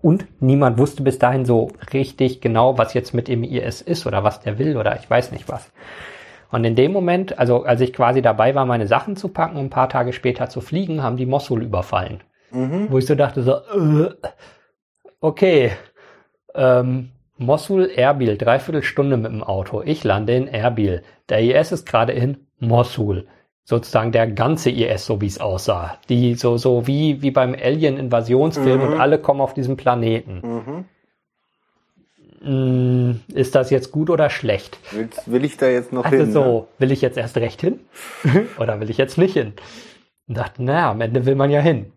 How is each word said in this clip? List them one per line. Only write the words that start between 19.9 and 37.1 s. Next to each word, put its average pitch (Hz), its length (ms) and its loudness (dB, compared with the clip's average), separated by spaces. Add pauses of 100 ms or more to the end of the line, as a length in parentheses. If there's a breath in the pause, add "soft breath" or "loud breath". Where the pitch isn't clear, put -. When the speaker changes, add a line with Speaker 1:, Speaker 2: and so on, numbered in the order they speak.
Speaker 1:
lande 107 320 2
in 131 120 0
Erbil. 107 560 -2 (260 soft breath)
Der 110 120 2
I 120 120 2
S 156 180 2
ist - 140 -6
gerade 113 280 0
in 131 340 -4 (120)
Mossul, 117 680 0 (420 soft breath)
sozusagen 117 440 0
der 113 140 4
ganze 120 420 0
I 113 160 0
S, 104 200 -4
so 104 140 -2
wie's 101 220 -4
aussah. 92 560 -4 (100)
Die 120 280 2
so, 120 220 0
so 120 300 0
wie, 143 340 0
wie 139 100 0
beim 131 220 2
Alien-Invasionsfilm 131 1300 0
Speaker 2:
Mhm. 143 140 0
Speaker 1:
und 156 80 0
alle 147 180 2
kommen 139 220 0
auf 135 120 -2
diesen 131 220 -4
Planeten. 113 680 -2
Speaker 2:
Mhm. 120 440 -10 (1500)
Speaker 1:
Mm, 127 800 0 (140)
ist 131 220 -2
das 127 140 2
jetzt 131 220 0
gut 156 180 -2
oder 156 200 2
schlecht? - 500 -4 (120)
Speaker 2:
Willst, 113 380 -10
will 127 140 2
ich 147 140 -6
da 135 100 2
jetzt 123 240 0
noch 123 140 -4
Speaker 1:
Also 143 180 4
Speaker 2:
hin, 110 80 0
Speaker 1:
so, 135 120 4
Speaker 2:
ne? 117 240 0 (100)
Speaker 1:
will 135 140 2
ich 131 100 0
jetzt 127 160 -2